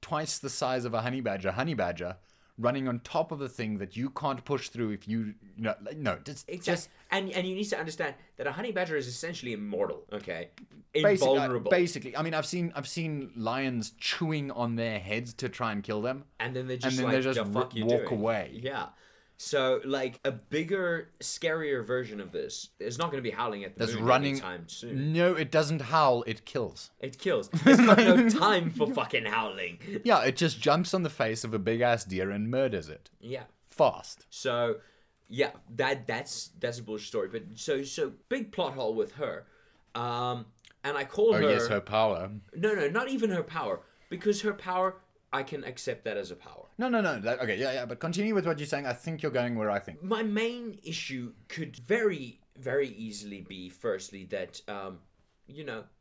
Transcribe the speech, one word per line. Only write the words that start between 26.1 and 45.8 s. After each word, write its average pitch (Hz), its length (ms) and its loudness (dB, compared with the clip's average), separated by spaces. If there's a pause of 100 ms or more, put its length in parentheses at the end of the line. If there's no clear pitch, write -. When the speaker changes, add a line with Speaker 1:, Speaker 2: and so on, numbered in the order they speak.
Speaker 1:
It 113 160 -6
kills. - 560 -6
Speaker 2:
It 131 200 -8
kills. 165 340 0
It's 208 260 10
got 220 180 12
Speaker 1:
<laughs> - 20 8
Speaker 2:
no 233 300 10
time 196 400 4
for 151 240 2
fucking 120 340 0
howling. 95 520 -4 (240)
Speaker 1:
Yeah, 196 220 6
it 131 100 2
just 160 240 2
jumps 156 340 4
on 190 100 2
the 160 60 0
face 113 360 -2
of 110 80 -4
a 113 60 2
big 113 200 2
ass 120 240 4
deer 92 280 -2
and 104 200 -2
murders 110 380 0
it. - 200 -16 (120)
Speaker 2:
Yeah. 123 220 -10 (260)
Speaker 1:
Fast. 101 600 2
Speaker 2:
So, 120 520 0 (480)
yeah, 127 220 0 (260)
that, 131 280 0
that's, - 440 -6 (100)
that's 120 200 -4
a 120 40 -12
bullshit 107 240 -8
story. 98 220 -2
But 107 140 -8 (120)
so, 135 280 -2
so 139 280 -4 (160)
big 247 240 -4
plot 151 220 -2
hole 120 200 -2
with 110 200 0
her. 123 320 -6 (500)
Um, 120 520 -2 (360)
and 143 140 0
I 139 80 0
call 214 300 4
Speaker 1:
Oh, 165 60 6
Speaker 2:
her 147 80 6
Speaker 1:
yes, - 180 4
her 101 140 2
power. 101 480 2 (260)
Speaker 2:
No, 208 180 2
no, 160 160 2
not 233 200 0
even 226 200 0
her 175 140 0
power. 123 380 -4 (280)
Because 208 320 0
her 208 120 0
power, 185 420 0 (360)
I 135 120 -2
can 139 200 -8
accept 120 420 -6